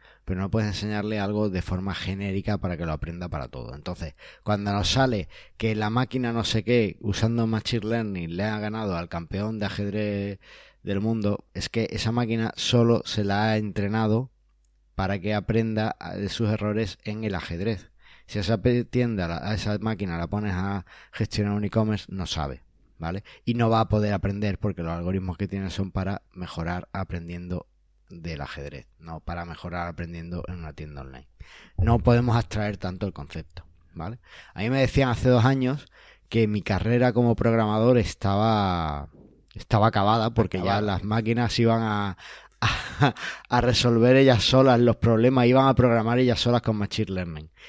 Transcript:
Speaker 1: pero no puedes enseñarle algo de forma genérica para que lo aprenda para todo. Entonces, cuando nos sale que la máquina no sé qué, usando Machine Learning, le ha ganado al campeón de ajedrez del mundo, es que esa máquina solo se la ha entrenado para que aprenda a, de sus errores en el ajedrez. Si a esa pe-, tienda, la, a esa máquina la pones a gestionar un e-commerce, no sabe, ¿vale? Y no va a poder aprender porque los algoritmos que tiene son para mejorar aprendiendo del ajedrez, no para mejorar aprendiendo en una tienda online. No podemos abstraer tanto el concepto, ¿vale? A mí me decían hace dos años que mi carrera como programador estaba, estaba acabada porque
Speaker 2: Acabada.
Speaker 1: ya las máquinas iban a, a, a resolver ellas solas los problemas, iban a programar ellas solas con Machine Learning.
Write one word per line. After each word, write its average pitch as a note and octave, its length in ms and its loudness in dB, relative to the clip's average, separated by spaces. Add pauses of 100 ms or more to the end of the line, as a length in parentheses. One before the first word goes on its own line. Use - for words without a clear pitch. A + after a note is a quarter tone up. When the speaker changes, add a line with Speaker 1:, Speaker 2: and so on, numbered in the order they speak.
(240)
Speaker 1:
pero F#2 160 -4
no G2 100 -4
puedes A2 180 0
enseñarle G#2 520 -4
algo G#2 300 0
de F#2 100 -2
forma F#2 340 -4
genérica G2 640 -4
para F2 220 -6
que E2+ 80 -4
lo D#2 60 -2
aprenda E2+ 360 -8
para C#2+ 200 -8
todo. A#1+ 260 -12
Entonces, E2 400 -10 (300)
cuando G2+ 280 0
nos G#2 200 0
sale B2+ 360 0 (300)
que A2 160 0
la G#2+ 160 -2
máquina B2 420 -2
no A#2 120 -2
sé G#2+ 200 -2
qué, A#2 360 2
usando A2+ 460 0
Machine A2 400 -2
Learning, G2+ 480 -4
le F#2+ 100 -2
ha G#2+ 160 -2
ganado G#2+ 360 -4
al E2+ 140 -6
campeón G2 480 -4
de G2+ 80 -4
ajedrez G2+ 760 -4 (420)
del G2 180 -2
mundo, G#2+ 520 -2
es - 160 -8
que A2+ 220 -2
esa - 220 -2
máquina A2+ 440 0
solo A#2 480 4
se G#2+ 200 -2
la G2+ 260 2
ha G#2+ 80 2
entrenado G#2+ 720 0 (640)
para F#2+ 240 -2
que G#2 160 -2
aprenda A2 640 0
a, F2 160 -12
de G2 160 -4
sus A2+ 180 0
errores G#2 560 -2
en G#2+ 200 -6
el G2+ 100 -2
ajedrez. F2+ 560 -4 (360)
Si - 120 -6
a - 20 -2
esa G2 220 0
pe-, B2 220 2
tienda, A#2 440 -2
la, E2+ 100 -4
a G#2 160 -6
esa G#2 260 -2
máquina G2+ 360 -4
la E2+ 120 -4
pones G2+ 260 -2
a G2 320 -4 (260)
gestionar G2+ 400 -2
un G#2 120 -2
e-commerce, G#2+ 440 0
no F#2 160 -6
sabe, C#2+ 380 -6 (360)
¿vale? E2+ 240 -6 (220)
Y A#2+ 80 -2
no A#2 160 2
va A2+ 120 4
a G#2+ 100 0
poder G#2 240 2
aprender G2 440 -2
porque F#2+ 240 -4
los E2 100 -4
algoritmos F2+ 440 -4
que G2 120 -4
tiene F#2+ 200 -6
son F#2+ 220 -6
para F#2+ 320 -4 (100)
mejorar F2 640 -8
aprendiendo F2 720 -8 (420)
del E2 340 -10
ajedrez, C#2+ 440 -12 (140)
no D#2+ 200 -12
para F2 240 -8
mejorar F2 440 -8
aprendiendo E2+ 580 -10
en F2+ 100 -10
una D#2+ 180 -12
tienda D2+ 260 -14
online. C2 260 -16 (500)
No A#2 220 4
podemos A#2+ 380 4
abstraer G#2+ 400 -2
tanto F#2 300 -6
el F#2 60 -4
concepto, - 520 -12 (300)
¿vale? F2 260 -10 (340)
A - 60 -8
mí A2 100 -2
me C3+ 100 2
decían C3 280 2
hace A#2+ 200 0
dos B2 160 6
años C3 420 2 (420)
que A2+ 180 2
mi G#2 160 0
carrera A#2 500 2
como A#2 220 4
programador A2+ 640 4
estaba, G2 1080 0 (460)
estaba A2 340 2
acabada A2 440 4
porque G2 260 0
Speaker 2:
Acabada. F#2+ 220 2
Speaker 1:
ya G#2+ 60 0
las F#2 180 0
máquinas A2+ 540 0
iban A2+ 240 4
a, G#2 340 -2 (440)
a, - 540 0 (340)
a B2 140 2
resolver A#2+ 540 6
ellas C3 280 6
solas C3 360 6
los A#2+ 160 6
problemas, A#2+ 500 4
iban C3 200 6
a C3+ 80 6
programar A#2 440 4
ellas B2 220 4
solas A#2+ 220 2
con A2 140 0
Machine G#2 360 -4
Learning. E2+ 380 -8 (180)